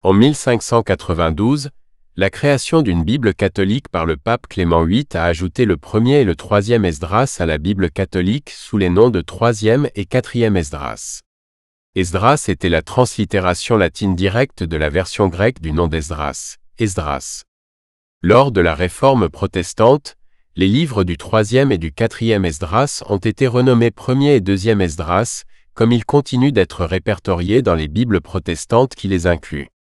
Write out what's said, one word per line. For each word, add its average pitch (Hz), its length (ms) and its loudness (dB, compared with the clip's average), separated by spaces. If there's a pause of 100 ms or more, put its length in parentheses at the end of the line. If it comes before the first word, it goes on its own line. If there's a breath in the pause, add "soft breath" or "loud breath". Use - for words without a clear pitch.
En 95 120 2
mille 127 220 4
cinq 120 260 -2
cent 117 220 0
quatre-vingt-douze, 98 880 -2 (440)
la 95 140 0
création 143 520 0
d'une 87 220 0
Bible 110 300 0
catholique 98 560 -2
par 82 160 -2
le 80 120 -2
pape 113 300 -4
Clément 82 360 2
huit 104 320 -2
a 82 100 -2
ajouté 87 400 -2
le 92 120 0
premier 123 440 2
et 120 40 4
le 85 100 0
troisième 107 500 0
Esdras 87 540 -2
à 87 60 0
la 78 120 0
Bible 90 340 -2
catholique 98 580 -2
sous - 280 -8
les 95 120 2
noms 104 200 6
de 95 120 -2
troisième 113 760 0
et 98 100 -6
quatrième 113 520 0
Esdras. 71 640 -8 (760)
Esdras 95 540 0
était 90 200 -2
la 82 120 2
translittération 101 960 0
latine 95 380 0
directe 98 480 -2
de 82 140 -4
la 76 120 0
version 92 380 0
grecque 98 320 -2
du 80 120 -6
nom 82 160 0
d'Esdras, 76 720 -8 (200)
Esdras. 80 680 -6 (760)
Lors 123 300 4
de 95 100 2
la 82 140 2
réforme 101 540 0
protestante, 110 840 0 (400)
les 95 120 2
livres 117 380 0
du 87 100 -4
troisième 117 560 0
et 98 60 0
du 80 160 -6
quatrième 113 500 0
Esdras 92 640 -2
ont 104 100 0
été 110 300 0
renommés 120 440 4
premier 139 440 2
et 110 60 4
deuxième 98 400 0
Esdras, 87 640 -2 (300)
comme 117 200 2
ils 117 100 0
continuent 135 480 2
d'être 95 320 0
répertoriés 92 800 -2
dans 95 140 2
les 78 120 -2
Bibles 104 320 0
protestantes 98 760 -2
qui - 140 -10
les 92 180 0
incluent. 78 440 -4 (120)